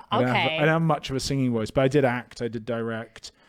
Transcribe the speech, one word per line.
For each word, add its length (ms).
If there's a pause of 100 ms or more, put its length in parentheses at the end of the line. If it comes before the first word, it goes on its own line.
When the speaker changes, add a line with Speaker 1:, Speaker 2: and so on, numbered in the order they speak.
(120)
Speaker 1:
I 80
don't 100
have, 180
Speaker 2:
Okay. 80
Speaker 1:
I 40
don't 200
have 20
much 280
of 80
a 20
singing 320
voice, 180
but 140
I 60
did 160
act, 360
I 60
did 180
direct. 680 (160)